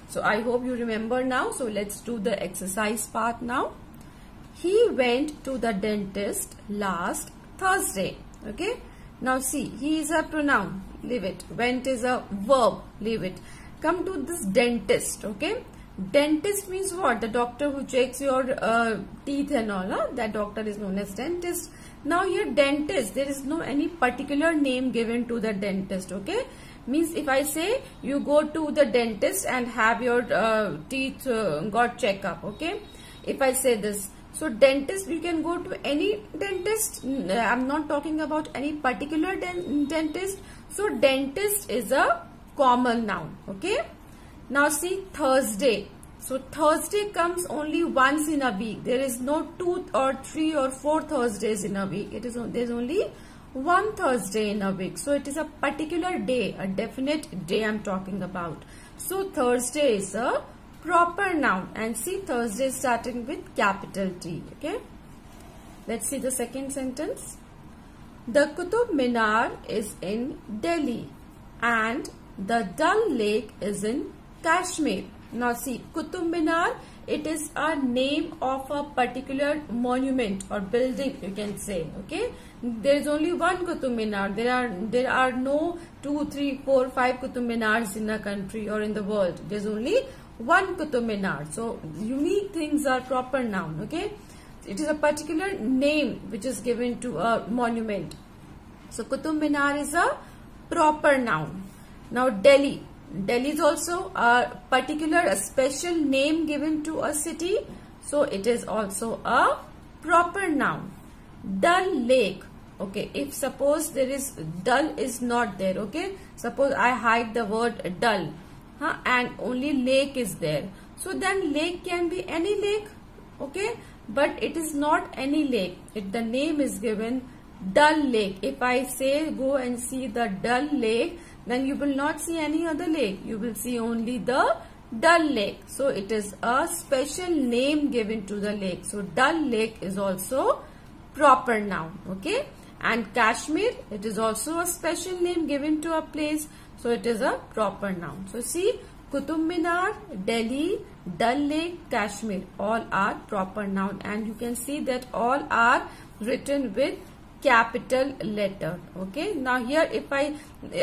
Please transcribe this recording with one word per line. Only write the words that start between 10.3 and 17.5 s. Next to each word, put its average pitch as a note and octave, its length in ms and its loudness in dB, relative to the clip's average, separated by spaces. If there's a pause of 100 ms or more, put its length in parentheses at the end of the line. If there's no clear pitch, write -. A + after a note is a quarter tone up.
Leave A3+ 220 -4
it. - 200 -6 (120)
Went B3 300 0
is B3+ 180 0
a B3 260 0
verb. G3+ 520 6 (180)
Leave A3 220 -2
it. F#3 160 -6 (420)
Come E4+ 240 2
to F#4 180 -2
this - 220 -4
dentist. A#3 800 2
Okay. D4+ 380 -4 (500)
Dentist D4+ 560 2
means F#4 240 -4
what? D4 280 2
The A3+ 80 -2
doctor A#3+ 420 0